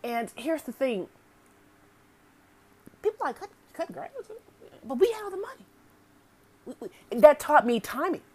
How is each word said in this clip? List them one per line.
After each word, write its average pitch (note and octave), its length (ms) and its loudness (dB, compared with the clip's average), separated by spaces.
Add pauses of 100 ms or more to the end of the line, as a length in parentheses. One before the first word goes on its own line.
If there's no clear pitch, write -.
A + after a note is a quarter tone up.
And A#3 320 -6
here's D4 260 -6
the A#3 100 -12
thing. A#3 360 -4 (1900)
People A4 240 -4
like, - 140 -8
"Cut, G4+ 100 -16 (240)
cut - 180 -10
grass?" - 180 -12 (760)
But A#3+ 140 -8
we A#4 140 4
had G#4+ 120 -10
all G4+ 60 -10
the F#4 80 -10
money. A#4+ 280 -14 (1000)
We, B3 140 -16
we, - 80 -12 (240)
and A#3 100 4
that D4 180 10
taught C4+ 260 4
me A#3+ 140 0
timing. D#4 420 -6 (120)